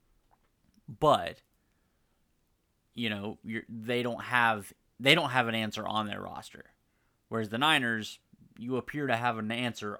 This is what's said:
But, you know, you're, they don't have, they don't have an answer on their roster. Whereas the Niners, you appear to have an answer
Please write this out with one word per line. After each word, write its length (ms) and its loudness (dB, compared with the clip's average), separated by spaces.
But, 540 2
you 140 -2
know, 340 -6
you're, 240 -8
they 360 -4
don't 200 -4
have, 480 2
they 160 6
don't 180 4
have 180 2
an 60 0
answer 300 -2
on 220 0
their 140 -8
roster. 500 -12
Whereas 220 -2
the 80 -4
Niners, 600 2
you 180 -4
appear 280 -4
to 100 2
have 220 0
an 140 -4
answer 480 -4